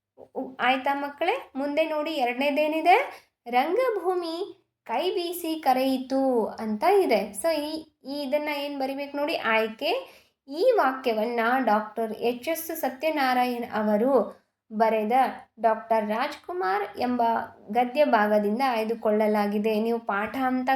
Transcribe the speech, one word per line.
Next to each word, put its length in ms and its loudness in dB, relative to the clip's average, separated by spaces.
ಉ-, 240 -8
ಆಯ್ತಾ 340 2
ಮಕ್ಕಳೇ? 600 -4
ಮುಂದೆ 300 0
ನೋಡಿ, 260 -4
ಎರಡನೇದೇನಿದೆ, 1160 2
ರಂಗಭೂಮಿ 1080 0
ಕೈ 280 -2
ಬೀಸಿ 480 -4
ಕರೆಯಿತು 880 0
ಅಂತ 360 -6
ಇದೆ. 600 2
So 180 0
ಈ, 240 -8
ಈ 200 -8
ಇದನ್ನ 340 -2
ಏನ್ 220 -8
ಬರಿಬೇಕು 380 -6
ನೋಡಿ, 180 -2
ಆಯ್ಕೆ. 840 -2
ಈ 300 2
ವಾಕ್ಯವನ್ನ 640 0
ಡಾಕ್ಟರ್ 460 0
ಎಚ್ 380 -4
ಎಸ್ 260 -4
ಸತ್ಯನಾರಾಯಣ್ 1000 0
ಅವರು 720 2
ಬರೆದ 380 2
ಡಾಕ್ಟರ್ 500 2
ರಾಜ್ಕುಮಾರ್ 880 -4
ಎಂಬ 220 0
ಗದ್ಯ 340 2
ಭಾಗದಿಂದ 600 4
ಆಯ್ದುಕೊಳ್ಳಲಾಗಿದೆ. 1120 2
ನೀವು 200 0
ಪಾಠ 360 -4
ಅಂತ 300 0